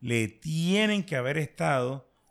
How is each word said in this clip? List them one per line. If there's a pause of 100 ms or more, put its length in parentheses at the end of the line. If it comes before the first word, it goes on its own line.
le
tienen
que
haber
estado (220)